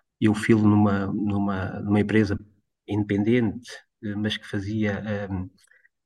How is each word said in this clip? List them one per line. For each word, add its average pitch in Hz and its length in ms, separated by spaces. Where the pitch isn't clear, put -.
Eu 107 140
filo 107 260
numa, 104 460
numa, 101 720
numa 104 200
empresa 101 400
independente, 104 840
eh, 104 100
mas 107 240
que - 80
fazia, 104 580
ehm, 98 460